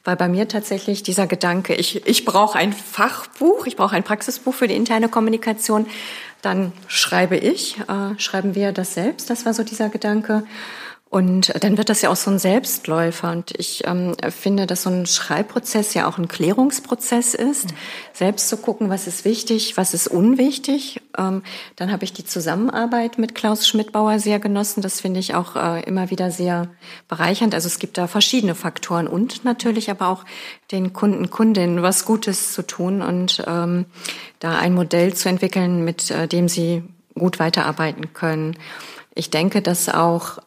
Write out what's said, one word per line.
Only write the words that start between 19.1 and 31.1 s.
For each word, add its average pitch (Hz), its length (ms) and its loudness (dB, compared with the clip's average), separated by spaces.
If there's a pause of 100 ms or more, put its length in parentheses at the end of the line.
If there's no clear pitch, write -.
wichtig, 226 520 0
was 185 180 0
ist 165 140 0
unwichtig. 262 920 2 (160)
Ähm, 190 280 -2 (320)
dann 185 160 -2
habe 190 100 -2
ich 190 120 -6
die - 100 -14
Zusammenarbeit 233 920 0
mit 233 200 -2
Klaus 214 320 2
Schmidbauer 214 500 2
sehr 208 220 2
genossen. 202 420 0
Das 190 180 -4
finde 185 200 -2
ich 190 160 -2
auch, 175 180 -2
äh, 170 300 -2
immer 185 260 0
wieder 185 220 0
sehr 175 340 0 (400)
bereichernd. 180 480 0
Also 165 140 -2
es - 100 -4
gibt - 180 -8
da 175 120 0
verschiedene 208 480 2
Faktoren 170 500 -2
und 208 380 -2
natürlich 226 480 0
aber 190 160 -2
auch 185 160 -2 (480)
den 185 220 -2
Kunden, 202 360 2